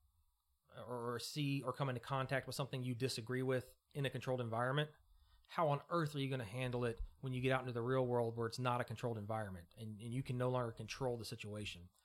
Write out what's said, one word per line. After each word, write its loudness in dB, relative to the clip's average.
or, -4
or -4
see 0
or 0
come 0
into -2
contact 0
with -6
something -2
you 0
disagree 0
with 2
in 0
a 0
controlled 0
environment, 0
how 2
on 4
earth 2
are 0
you 2
gonna 0
handle 0
it 0
when -2
you 0
get 6
out 4
into -4
the 0
real 4
world 4
where 0
it's -6
not 2
a 0
controlled -2
environment -4
and, -8
and -4
you 2
can 0
no 4
longer 2
control -2
the -6
situation? -6